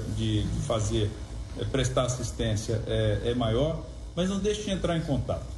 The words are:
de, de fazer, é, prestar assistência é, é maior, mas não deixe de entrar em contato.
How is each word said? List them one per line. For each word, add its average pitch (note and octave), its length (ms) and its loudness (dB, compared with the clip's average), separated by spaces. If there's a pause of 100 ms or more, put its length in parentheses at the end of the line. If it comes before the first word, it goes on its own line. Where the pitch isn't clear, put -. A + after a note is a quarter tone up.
(140)
de, G#2+ 300 2
de G2+ 160 0
fazer, A2 500 2 (480)
é, A2 60 -4
prestar B2+ 400 2
assistência A2+ 800 0
é, A2 440 2
é A#2+ 40 2
maior, B2 500 2 (300)
mas F3+ 160 0
não G3 80 0
deixe G#3 240 0
de G3+ 80 -4
entrar E3+ 260 0
em D#3 60 0
contato. A#2+ 420 -2 (140)